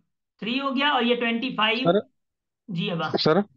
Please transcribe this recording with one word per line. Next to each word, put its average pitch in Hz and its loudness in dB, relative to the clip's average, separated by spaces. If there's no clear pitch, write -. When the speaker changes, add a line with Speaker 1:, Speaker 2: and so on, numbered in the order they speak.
Speaker 1:
थ्री 240 -4
हो 277 -4
गया 277 0
और 247 2
ये 240 2
ट्वेंटी 233 -2
फ़ाइव। 220 2
Speaker 2:
Sir? 202 2
Speaker 1:
जी 196 -4
अबा। 165 -4
Speaker 2:
Sir? 160 4